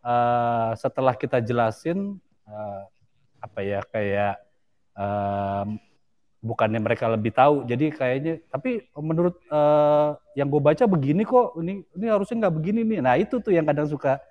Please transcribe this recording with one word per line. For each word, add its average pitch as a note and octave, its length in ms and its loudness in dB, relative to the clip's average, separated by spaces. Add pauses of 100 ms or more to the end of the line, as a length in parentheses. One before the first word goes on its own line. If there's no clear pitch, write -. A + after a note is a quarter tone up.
eh, A#2+ 720 0
setelah C3 380 0
kita C3 260 -2
jelasin, D#3+ 760 -2 (260)
eh, G#2 360 -10 (580)
apa - 200 -14
ya, G2 280 -2
kayak, G2+ 480 -2 (600)
em, G2+ 840 -4 (640)
bukannya A2+ 400 0
mereka A#2 240 0
lebih A2 240 0
tahu, C#3 320 4
jadi B2 280 0
kayaknya, C3+ 420 -2 (180)
tapi A#3+ 320 -6 (120)
menurut, D#3+ 520 -2
eh, D3+ 600 4 (260)
yang C#3 160 0
gue D3 80 4
baca D3+ 240 4
begini F3 400 2
kok, A3+ 360 2
ini, F#3 240 -6 (120)
ini F#3+ 160 -6
harusnya G#3+ 360 0
nggak E3 120 0
begini G#3 240 0
nih. A3 160 0
Nah, B2+ 160 4
itu F#3 240 0
tuh F#3 160 0
yang E3 80 4
kadang D3 240 0
suka C#3 320 -2 (120)